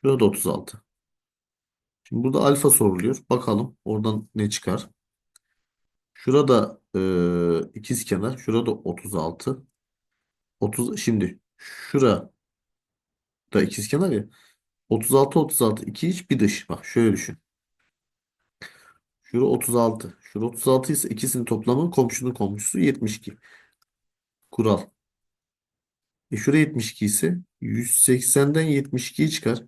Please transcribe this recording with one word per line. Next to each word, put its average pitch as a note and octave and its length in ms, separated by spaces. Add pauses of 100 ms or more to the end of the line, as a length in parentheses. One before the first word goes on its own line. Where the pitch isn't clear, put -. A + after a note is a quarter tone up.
Şurada C3+ 240
otuz G2 220
altı. - 360 (1200)
Şimdi A#2+ 200
burada C3+ 160
alfa C#3 300
soruluyor. G2+ 600
Bakalım B2 560
oradan G#2+ 500
ne G#2+ 140
çıkar. - 400 (1200)
Şurada, C3 680 (140)
e, F#2+ 40 (720)
ikizkenar. A#2 640
Şurada - 340
otuz G2 440
altı. F2+ 520 (920)
Otuz, G#2+ 400
şimdi A2 400 (180)
şurada - 760 (1300)
ikizkenar D3 500
ya. G#2 180 (600)
Otuz A2 240
altı, C3+ 260
otuz D#3 220
altı, A2 240
iki - 220
iç, - 220
bir C3+ 100
dış. - 300
Bak - 160
şöyle A2+ 280
düşün. - 240 (1800)
Şura B2 240
otuz B2 300
altı. A2+ 460
Şura G#2+ 240
otuz - 220
altı C3 260
ise - 160
ikisinin A#2+ 360
toplamı B2 460
komşunun B2 420
komşusu G#2 460
yetmiş C3 380
iki. - 200 (1120)
Kural. - 380 (1400)
E G#2 60
şura C#3 200
yetmiş D3+ 340
iki - 140
ise E3+ 340 (220)
yüz A#2 300
seksenden C#3 720
yetmiş C#3 480
ikiyi D#3 200
çıkar. A2+ 360